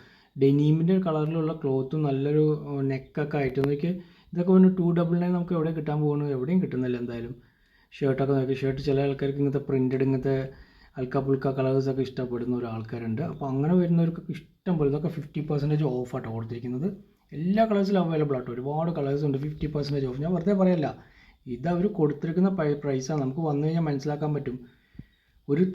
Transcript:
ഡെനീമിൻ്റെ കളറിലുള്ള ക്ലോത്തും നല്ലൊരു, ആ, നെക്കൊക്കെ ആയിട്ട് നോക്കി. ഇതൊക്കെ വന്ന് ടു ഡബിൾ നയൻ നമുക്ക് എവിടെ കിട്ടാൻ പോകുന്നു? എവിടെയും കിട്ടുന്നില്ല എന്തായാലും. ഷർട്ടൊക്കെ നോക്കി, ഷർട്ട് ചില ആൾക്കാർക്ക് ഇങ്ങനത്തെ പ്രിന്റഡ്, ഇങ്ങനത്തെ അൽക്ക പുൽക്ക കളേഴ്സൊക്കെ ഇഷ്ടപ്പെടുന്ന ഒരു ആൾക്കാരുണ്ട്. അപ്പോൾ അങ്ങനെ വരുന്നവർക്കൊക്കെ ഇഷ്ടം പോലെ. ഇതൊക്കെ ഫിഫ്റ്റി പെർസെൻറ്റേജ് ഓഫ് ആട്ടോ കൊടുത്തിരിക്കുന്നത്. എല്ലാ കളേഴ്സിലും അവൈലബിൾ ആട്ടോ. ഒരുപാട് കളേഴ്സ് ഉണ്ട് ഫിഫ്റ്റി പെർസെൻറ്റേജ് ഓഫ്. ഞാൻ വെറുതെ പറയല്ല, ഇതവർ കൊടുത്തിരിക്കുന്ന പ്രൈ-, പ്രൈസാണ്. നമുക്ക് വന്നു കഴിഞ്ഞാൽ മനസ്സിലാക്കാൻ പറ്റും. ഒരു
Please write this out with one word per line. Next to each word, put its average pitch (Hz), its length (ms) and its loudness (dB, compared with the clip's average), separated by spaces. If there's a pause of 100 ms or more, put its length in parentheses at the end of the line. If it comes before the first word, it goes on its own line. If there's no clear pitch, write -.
(360)
ഡെനീമിൻ്റെ 151 600 4 (100)
കളറിലുള്ള 156 460 0 (100)
ക്ലോത്തും 135 400 0
നല്ലൊരു, 147 420 2 (220)
ആ, 143 140 -4 (120)
നെക്കൊക്കെ 147 460 -4
ആയിട്ട് 135 280 0
നോക്കി. 143 240 -2 (420)
ഇതൊക്കെ 175 200 0
വന്ന് 185 260 8
ടു 170 80 2 (120)
ഡബിൾ 170 200 0
നയൻ 180 140 0
നമുക്ക് 175 220 -2
എവിടെ 165 240 0
കിട്ടാൻ 151 220 -2
പോകുന്നു? 147 260 0 (100)
എവിടെയും 156 260 0
കിട്ടുന്നില്ല 127 360 -2
എന്തായാലും. 120 360 -8 (580)
ഷർട്ടൊക്കെ 135 400 0
നോക്കി, 135 280 2
ഷർട്ട് 135 260 -2
ചില 139 140 2
ആൾക്കാർക്ക് 139 400 -2
ഇങ്ങനത്തെ 139 260 0
പ്രിന്റഡ്, 131 400 2
ഇങ്ങനത്തെ 135 280 2 (640)
അൽക്ക 127 220 -4
പുൽക്ക 135 300 0 (100)
കളേഴ്സൊക്കെ 135 480 2
ഇഷ്ടപ്പെടുന്ന 120 500 -4
ഒരു 120 100 -4
ആൾക്കാരുണ്ട്. 113 560 -6
അപ്പോൾ 156 300 -6
അങ്ങനെ 147 220 2
വരുന്നവർക്കൊക്കെ 170 600 2
ഇഷ്ടം - 400 -4
പോലെ. 147 140 2
ഇതൊക്കെ 147 260 -2
ഫിഫ്റ്റി 147 240 -8 (100)
പെർസെൻറ്റേജ് 151 400 0
ഓഫ് 123 260 -4
ആട്ടോ 113 140 -6
കൊടുത്തിരിക്കുന്നത്. 120 580 -6 (440)
എല്ലാ 185 360 2
കളേഴ്സിലും 196 340 4
അവൈലബിൾ 151 360 2
ആട്ടോ. 123 140 -8
ഒരുപാട് 147 460 -2
കളേഴ്സ് 143 300 0
ഉണ്ട് 135 160 0
ഫിഫ്റ്റി 151 300 -6
പെർസെൻറ്റേജ് 143 360 -2
ഓഫ്. 131 100 -6
ഞാൻ 165 140 -2
വെറുതെ 190 280 0
പറയല്ല, 175 260 2 (580)
ഇതവർ 160 380 -2 (140)
കൊടുത്തിരിക്കുന്ന 165 580 2
പ്രൈ-, 147 260 0
പ്രൈസാണ്. 139 400 -2
നമുക്ക് 131 260 -2
വന്നു 143 180 0
കഴിഞ്ഞാൽ 165 220 0
മനസ്സിലാക്കാൻ 147 460 -2
പറ്റും. 123 220 -6 (920)
ഒരു 147 160 4 (100)